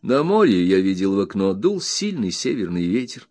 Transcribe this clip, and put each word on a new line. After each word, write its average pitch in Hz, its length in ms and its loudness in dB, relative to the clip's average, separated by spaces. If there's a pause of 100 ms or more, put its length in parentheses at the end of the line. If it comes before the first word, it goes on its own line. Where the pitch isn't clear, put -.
На 131 200 2
море, 160 440 4
я 95 160 4
видел 95 340 0
в 98 60 0
окно, 98 320 -2
дул 175 260 0
сильный 180 500 -4
северный 90 560 -4
ветер. 117 460 -4